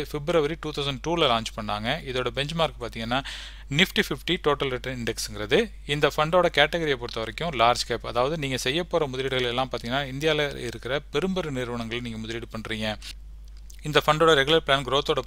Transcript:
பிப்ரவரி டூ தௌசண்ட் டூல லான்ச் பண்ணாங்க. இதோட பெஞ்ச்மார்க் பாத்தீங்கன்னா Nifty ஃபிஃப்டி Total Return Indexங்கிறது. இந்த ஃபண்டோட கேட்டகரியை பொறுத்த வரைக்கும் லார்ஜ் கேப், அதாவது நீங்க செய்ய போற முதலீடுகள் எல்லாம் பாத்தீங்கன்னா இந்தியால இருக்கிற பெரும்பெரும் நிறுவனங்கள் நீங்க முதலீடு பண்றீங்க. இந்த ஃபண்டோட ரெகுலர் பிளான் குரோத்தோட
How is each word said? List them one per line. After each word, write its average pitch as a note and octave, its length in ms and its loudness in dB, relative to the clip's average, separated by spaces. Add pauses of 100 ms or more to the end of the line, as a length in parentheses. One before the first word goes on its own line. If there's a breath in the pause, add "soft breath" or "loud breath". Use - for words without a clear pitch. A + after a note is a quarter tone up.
(140)
பிப்ரவரி D3+ 500 2
டூ D3+ 140 -6
தௌசண்ட் C#3 300 -2
டூல D#3+ 260 4
லான்ச் A2+ 240 0
பண்ணாங்க. G#2+ 320 -2 (220)
இதோட B2 280 0
பெஞ்ச்மார்க் D3 460 0
பாத்தீங்கன்னா A2+ 340 -2 (600 loud breath)
Nifty F#3+ 280 4
ஃபிஃப்டி D#3+ 280 -2 (120)
Total C#3 280 2
Return B2+ 260 -6
Indexங்கிறது. A2 580 0 (360)
இந்த D3+ 200 4
ஃபண்டோட E3+ 320 4 (100)
கேட்டகரியை D3+ 460 2
பொறுத்த A#2+ 200 -6
வரைக்கும் C#3+ 380 -6
லார்ஜ் A#2+ 280 4
கேப், A2+ 220 -2
அதாவது B2+ 320 2
நீங்க C3 240 -2
செய்ய D3+ 140 0 (100)
போற D#3 220 2
முதலீடுகள் B2+ 400 0
எல்லாம் C3 200 0
பாத்தீங்கன்னா A#2+ 300 -2 (100)
இந்தியால D3 380 2 (180)
இருக்கிற A#2+ 320 -4 (140)
பெரும்பெரும் E3 460 0
நிறுவனங்கள் A#2+ 440 -4
நீங்க A2+ 200 -6
முதலீடு A2+ 300 -8
பண்றீங்க. A2 320 -4 (1000 loud breath)
இந்த D3+ 160 8
ஃபண்டோட D#3 260 6 (100)
ரெகுலர் D#3 280 4
பிளான் C#3 180 4
குரோத்தோட C#3 400 2